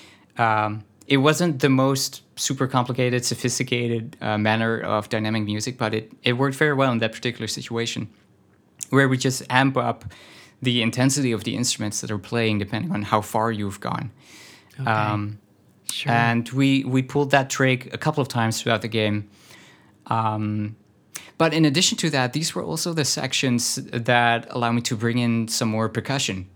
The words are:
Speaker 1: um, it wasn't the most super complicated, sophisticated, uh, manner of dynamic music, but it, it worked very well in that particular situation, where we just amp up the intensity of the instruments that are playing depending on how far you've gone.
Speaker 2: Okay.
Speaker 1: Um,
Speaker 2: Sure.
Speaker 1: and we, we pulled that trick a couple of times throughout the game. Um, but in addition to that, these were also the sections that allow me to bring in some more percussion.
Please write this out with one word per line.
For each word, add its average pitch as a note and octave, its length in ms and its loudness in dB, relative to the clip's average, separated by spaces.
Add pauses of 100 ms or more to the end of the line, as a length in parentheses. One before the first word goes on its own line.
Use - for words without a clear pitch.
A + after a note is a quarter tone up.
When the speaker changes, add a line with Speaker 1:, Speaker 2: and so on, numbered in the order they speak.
(380)
Speaker 1:
um, G#2+ 460 0 (240)
it C#3 100 4
wasn't D3+ 420 2
the C#3+ 100 4
most C3+ 520 2 (140)
super C3+ 300 -2
complicated, B2 600 0
sophisticated, A#2+ 960 -2
uh, G#2+ 160 -2
manner A2+ 420 2
of G#2 300 -2
dynamic G#2+ 340 -2
music, G#2+ 340 -4
but A2 160 -2
it, - 180 -6 (120)
it B2 100 2
worked C3+ 220 0
very D3+ 180 2
well C3+ 180 4
in A#2 80 0
that A2 120 0
particular A#2 340 -6
situation, A2+ 640 -6 (840)
where C3+ 180 6
we C3 100 2
just C3 320 -2
amp C3 280 4
up A#2+ 280 -2 (560)
the A#2+ 200 2
intensity B2+ 520 2
of F#2+ 100 -2
the A2+ 120 -4
instruments A#2 460 -4
that - 80 -8
are G#2 80 -4
playing A2 400 0
depending G2+ 340 -4
on G#2 120 -2
how G#2+ 180 2
far A2+ 300 0
you've G2+ 280 -6
gone. - 300 -6 (720)
Speaker 2:
Okay. B2+ 100 -2
Speaker 1:
Um, G#2+ 500 0 (520)
Speaker 2:
Sure. - 200 -4
Speaker 1:
and A#2 380 2
we, C3+ 360 2
we C3 180 2
pulled C#3+ 280 0
that C3+ 200 4
trick C3 420 2
a - 60 -8
couple D3+ 220 0
of B2 60 0
times A2+ 320 0
throughout A2+ 220 0
the A#2 60 -6
game. G#2+ 420 0 (800)
Um, G#2+ 680 0 (640)
but D#3+ 160 4
in D#3+ 120 6
addition D#3 340 2
to E3 120 0
that, B2+ 220 0
these D#3+ 220 -4
were - 80 -4
also D#3+ 300 -4
the D3+ 120 0
sections C3 680 0 (160)
that A#2+ 580 2
allow A#2+ 220 -2
me A#2 120 2
to A#2 120 -4
bring A#2 240 0
in A#2 300 0
some A#2 200 0
more A2 200 0
percussion. A2 680 -4